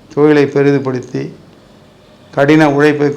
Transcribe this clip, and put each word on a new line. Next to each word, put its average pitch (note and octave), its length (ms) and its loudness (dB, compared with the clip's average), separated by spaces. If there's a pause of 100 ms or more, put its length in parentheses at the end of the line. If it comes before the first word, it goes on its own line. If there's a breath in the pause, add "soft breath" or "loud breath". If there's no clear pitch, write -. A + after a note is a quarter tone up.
(140)
தொழிலை D3 400 2
பெரிதுபடுத்தி, C3+ 680 -2 (1120)
கடின D3+ 260 2 (140)
உழைப்பை D3 400 0